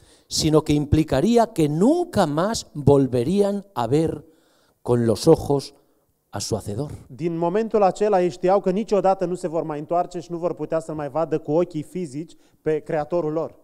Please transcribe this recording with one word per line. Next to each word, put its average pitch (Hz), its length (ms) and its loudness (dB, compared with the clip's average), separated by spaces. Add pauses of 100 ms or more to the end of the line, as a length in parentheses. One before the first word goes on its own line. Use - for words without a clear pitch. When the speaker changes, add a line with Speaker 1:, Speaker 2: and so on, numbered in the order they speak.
(260)
Speaker 1:
sino 156 340 2
que 151 120 2
implicaría 156 800 2
que 160 140 2
nunca 214 580 2
más 165 480 -2
volverían 143 1000 2
a 120 140 -2
ver 151 380 0 (580)
con 120 220 2
los 113 200 0
ojos 143 480 4 (580)
a - 80 -10
su - 160 -6
hacedor. 110 360 -6 (160)
Speaker 2:
Din 165 320 -6
momentul 208 440 0
acela 190 400 2
ei 180 80 0
știau 190 300 0
că 196 100 -2
niciodată 190 540 0
nu 175 100 -4
se 180 140 -6
vor 160 140 -4
mai 160 160 -6
întoarce 175 420 -4
și 156 100 -14
nu 170 80 -8
vor 165 160 -4
putea 156 260 -4
să-l 160 140 -10
mai 147 140 -8
vadă 156 300 -2
cu - 140 -6
ochii 170 300 0
fizici 156 500 -10 (300)
pe 156 160 -2
Creatorul 156 540 -4
lor. 156 320 -4